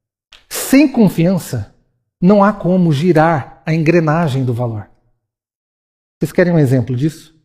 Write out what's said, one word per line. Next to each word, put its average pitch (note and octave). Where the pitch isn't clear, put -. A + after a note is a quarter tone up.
Sem -
confiança, F3
não G3+
há G3
como F3
girar D#3
a D#3+
engrenagem D#3+
do A#2+
valor. A2+
Vocês -
querem F3+
um E3+
exemplo C3
disso? C#3+